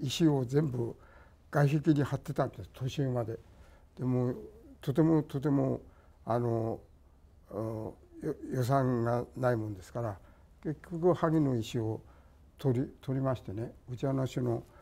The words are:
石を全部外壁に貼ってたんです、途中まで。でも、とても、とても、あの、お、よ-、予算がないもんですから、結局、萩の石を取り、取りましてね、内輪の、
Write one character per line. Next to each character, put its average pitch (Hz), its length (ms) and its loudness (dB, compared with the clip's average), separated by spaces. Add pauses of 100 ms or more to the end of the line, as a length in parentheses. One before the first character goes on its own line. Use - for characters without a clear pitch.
石 160 260 2
を 143 180 4
全 143 240 2
部 120 280 -4 (540)
外 147 180 6
壁 151 260 4
に 143 80 4
貼 131 140 0
っ - 20 -6
て - 160 -10
た 139 120 0
ん 113 40 -6
で - 120 -14
す、 - 100 -16
途 131 160 -6
中 135 220 0
ま 120 140 0
で。 110 140 -6 (580)
で - 80 -6
も、 127 300 2 (460)
と 143 120 -2
て 160 100 4
も、 160 200 6
と 143 180 -6
て 147 80 0
も、 135 320 2 (460)
あ 117 120 2
の、 113 420 0 (720)
お、 - 60 -12 (680)
よ-、 156 120 -4 (180)
予 127 120 0
算 127 400 2
が 120 200 0 (120)
な 123 160 2
い 120 40 0
も 107 120 -4
ん 104 60 -8
で 92 80 -14
す - 100 -20
か 123 100 -6
ら、 104 160 -6 (440)
結 151 180 -6 (100)
局、 170 240 2
萩 160 260 2
の 135 160 2
石 113 220 -4
を 110 220 -2 (640)
取 127 160 2
り、 143 100 -4 (120)
取 135 160 -4
り 131 40 -2
ま 131 140 0
し - 60 -12
て 98 100 -10
ね、 113 220 -6 (160)
内 127 160 -4
輪 135 80 0
の、 127 480 -2 (200)